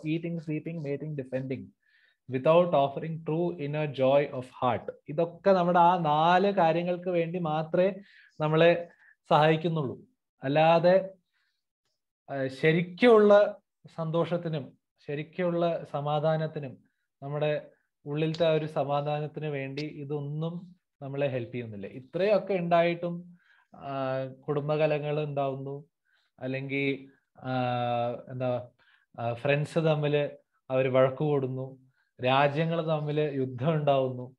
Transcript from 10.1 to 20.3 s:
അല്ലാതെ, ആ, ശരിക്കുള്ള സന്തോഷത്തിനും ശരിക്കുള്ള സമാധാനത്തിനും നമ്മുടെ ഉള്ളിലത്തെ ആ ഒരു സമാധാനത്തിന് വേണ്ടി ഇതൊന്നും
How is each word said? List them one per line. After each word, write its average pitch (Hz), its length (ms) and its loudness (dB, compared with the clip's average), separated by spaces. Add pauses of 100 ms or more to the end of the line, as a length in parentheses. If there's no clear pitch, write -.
അല്ലാതെ, 165 640 4 (1200)
ആ, 135 180 -4
ശരിക്കുള്ള 202 1120 6 (380)
സന്തോഷത്തിനും 165 840 -4 (300)
ശരിക്കുള്ള 170 840 -2
സമാധാനത്തിനും 151 840 -2 (460)
നമ്മുടെ 147 440 -4 (380)
ഉള്ളിലത്തെ 156 420 -2
ആ 160 40 4
ഒരു 156 140 0
സമാധാനത്തിന് 147 800 -4
വേണ്ടി 139 360 -6
ഇതൊന്നും 151 920 -8 (260)